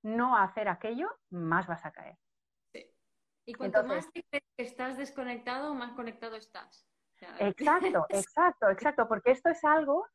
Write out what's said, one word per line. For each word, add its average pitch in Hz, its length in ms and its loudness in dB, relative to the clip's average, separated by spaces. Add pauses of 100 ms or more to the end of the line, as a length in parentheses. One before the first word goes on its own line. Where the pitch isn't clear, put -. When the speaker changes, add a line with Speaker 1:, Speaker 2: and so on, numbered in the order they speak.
Speaker 1:
no 233 340 2
hacer 202 320 0
aquello, 233 400 -4 (200)
más 175 380 0
vas 165 180 -8
a 156 60 -10
caer. - 260 -20 (560)
Speaker 2:
Sí. - 180 -18 (540)
Y 240 100 -12
cuanto 605 280 2
Speaker 1:
Entonces - 0 -
Speaker 2:
más - 300 -4
te 349 160 -12
crees 285 140 -4 (140)
que 247 60 -6
estás 254 340 -8
desconectado, 262 760 -8
más 240 200 -8
conectado 226 420 -12
estás. - 520 -20 (280)
O - 20 -20
sea, - 240 -10
<laughs> 202 80 2
Speaker 1:
Exacto, 294 580 2
Speaker 2:
es - 40 -6
Speaker 1:
exacto, 311 580 2
exacto, 233 380 0
porque 220 240 2
esto 262 180 4
es 339 140 -2
algo 311 520 4